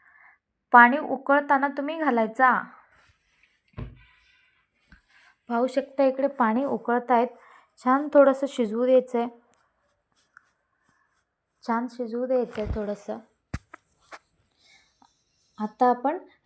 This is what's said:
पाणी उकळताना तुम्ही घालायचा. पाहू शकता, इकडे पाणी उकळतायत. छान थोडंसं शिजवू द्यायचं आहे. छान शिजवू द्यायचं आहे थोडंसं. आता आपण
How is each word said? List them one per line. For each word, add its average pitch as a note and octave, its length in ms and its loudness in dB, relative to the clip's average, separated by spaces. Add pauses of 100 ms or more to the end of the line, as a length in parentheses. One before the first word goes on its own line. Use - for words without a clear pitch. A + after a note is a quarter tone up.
(720)
पाणी A#3+ 240 8
उकळताना C#4+ 680 -2
तुम्ही C#4+ 300 -8
घालायचा. B3 540 0 (3000)
पाहू A#3+ 180 0
शकता, C4+ 360 -2
इकडे C4+ 240 0
पाणी A#3+ 360 0
उकळतायत. A#3+ 640 -2 (520)
छान C#4 340 0
थोडंसं C#4 360 4
शिजवू A#3 360 -2
द्यायचं B3+ 340 2
आहे. A#3+ 80 -4 (2250)
छान A#3 240 -4
शिजवू A#3+ 380 -8
द्यायचं A#3+ 360 -2
आहे G#3 140 -6
थोडंसं. G#3 420 -8 (2500)
आता A3+ 300 0
आपण C#4+ 280 -2 (280)